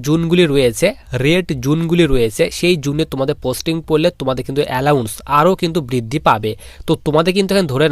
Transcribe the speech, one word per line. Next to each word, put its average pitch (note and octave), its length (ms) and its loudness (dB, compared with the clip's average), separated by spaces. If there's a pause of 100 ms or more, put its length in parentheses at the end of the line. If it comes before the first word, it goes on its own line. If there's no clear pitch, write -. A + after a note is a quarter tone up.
জোনগুলি E3 460 2
রয়েছে, C3 340 2 (380)
রেড F3 220 2 (180)
জোনগুলি E3 480 2
রয়েছে, A#2+ 320 2 (140)
সেই F3 160 2 (100)
জোনে D3 280 -2
তোমাদের C#3 320 -2
পোস্টিং C3+ 300 -4 (140)
পড়লে D#3 200 2 (120)
তোমাদের C3 260 -2
কিন্তু C#3 140 -2 (100)
অ্যালাউন্স C3 420 0 (260)
আরও E3+ 140 4 (100)
কিন্তু E3+ 160 -2 (100)
বৃদ্ধি B2 300 -4 (100)
পাবে। A2 240 0 (360)
তো E3 40 0 (140)
তোমাদের D#3+ 300 2
কিন্তু G3 180 0
এখানে F#3+ 180 2
ধরে C#3 200 2